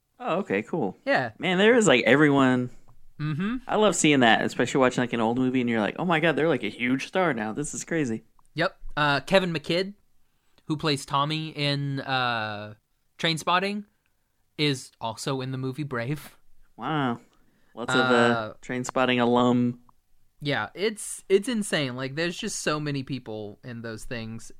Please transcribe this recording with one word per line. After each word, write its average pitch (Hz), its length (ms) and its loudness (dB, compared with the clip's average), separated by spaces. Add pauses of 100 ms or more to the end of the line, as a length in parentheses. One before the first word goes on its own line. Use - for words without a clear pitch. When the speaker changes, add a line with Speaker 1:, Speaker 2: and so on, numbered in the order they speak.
(180)
Speaker 1:
Oh, 208 200 -2
okay, 107 240 -2
cool. 120 440 -4
Speaker 2:
Yeah. 139 320 0
Speaker 1:
Man, 175 200 0
there 214 180 6
is, 220 100 4
like, 127 180 6
everyone. 131 680 6 (480)
Speaker 2:
Mm-hmm. 156 380 -4 (100)
Speaker 1:
I - 100 -2
love 208 200 4
seeing 147 240 6
that, 113 240 8
especially 120 360 0
watching, 127 220 4
like, 120 120 -4
an 117 60 -2
old 117 180 0
movie, 127 240 0
and 120 80 0
you're 113 100 0
like, 101 180 0
"Oh 151 60 -4
my 165 160 2
God, 156 160 2
they're, 151 140 2
like, 131 140 0
a 101 40 -4
huge 123 380 -2
star 180 260 0
now. 110 220 -4
This 147 180 -6
is - 100 -10
crazy." 160 420 -4 (300)
Speaker 2:
Yep. 165 220 -4 (180)
Uh, 143 260 0
Kevin 185 340 0
McKidd, 175 400 -4 (720)
who 156 100 -2
plays 147 300 -2
Tommy 156 420 -2
in, 143 520 -4
uh, 110 720 -4 (440)
Trainspotting, 180 680 -2 (720)
is 147 320 -2 (100)
also 131 400 -6
in 127 100 -8
the 131 60 -6
movie 131 260 -6
Brave. 143 540 -6 (400)
Speaker 1:
Wow. 127 440 -2 (540)
Lots 123 200 -4
of, 131 60 4
uh, 131 40 4
Speaker 2:
Uh, 120 560 2
Speaker 1:
Trainspotting 127 600 0
alum. 123 600 4 (600)
Speaker 2:
Yeah, 131 320 -4
it's, - 560 -6
it's 196 180 4
insane. 165 480 -2
Like, 135 200 -8
there's 170 200 -4
just - 240 -8
so 151 180 -2
many 143 240 -4
people 110 600 -10
in 120 160 -14
those 113 240 -10
things, 113 540 -10